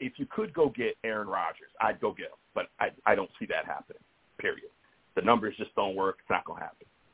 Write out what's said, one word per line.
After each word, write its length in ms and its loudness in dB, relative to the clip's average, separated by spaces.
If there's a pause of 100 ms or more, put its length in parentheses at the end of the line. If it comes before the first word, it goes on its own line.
if 180 -6
you 80 -4
could 260 -4
go 160 4
get 340 -2
Aaron 260 -2
Rodgers, 420 -4 (100)
I'd 200 2
go 120 0
get 140 -10
him. 120 -16 (160)
But 120 -2 (120)
I, 100 0 (180)
I 80 8
don't 240 0
see 80 -6
that 180 -2
happening, 380 -10 (360)
period. 300 -4 (460)
The 80 0
numbers 340 4
just 180 -10
don't 220 0
work. 240 0
It's 100 -12
not 140 2
gonna 160 -10
happen. 260 -14 (280)